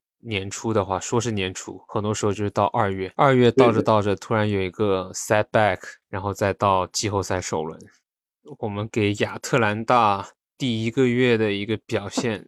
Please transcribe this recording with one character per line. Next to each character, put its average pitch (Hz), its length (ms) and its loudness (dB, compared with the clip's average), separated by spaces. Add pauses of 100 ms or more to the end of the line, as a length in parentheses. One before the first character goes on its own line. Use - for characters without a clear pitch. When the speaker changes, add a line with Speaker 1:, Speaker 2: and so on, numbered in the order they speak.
(200)
Speaker 1:
年 101 300 -6
初 113 220 -4
的 104 120 2
话， 95 140 -4
说 117 220 -2
是 117 100 -2
年 92 240 -2
初， 95 340 -14
很 110 140 -4
多 104 100 -2
时 107 140 -2
候 104 60 2
就 101 120 -6
是 101 60 -2
到 104 160 2
二 107 240 0
月， 95 260 -6
二 143 160 4
月 123 200 6
到 123 180 6
着 110 100 2
到 107 220 4
着， 101 80 0
Speaker 2:
对， 98 60 0
对。 - 40 -20
Speaker 1:
突 - 140 -4
然 107 140 2
有 101 120 0
一 92 100 -4
个 95 440 -2
setback， 107 640 0 (300)
然 98 120 -8
后 98 140 -4
再 98 180 0
到 95 360 0
季 - 200 -6
后 98 140 -2
赛 92 180 -4
首 85 240 -4
轮。 78 140 -10 (800)
我 117 100 -6
们 104 220 -6
给 104 240 2
亚 110 240 -2
特 - 200 -2
兰 110 260 0
大 107 440 2 (300)
第 113 260 -2
一 117 60 -2
个 131 180 2
月 123 280 4
的 107 160 2
一 101 120 -2
个 107 140 -2
表 101 300 -6
现， 104 400 -4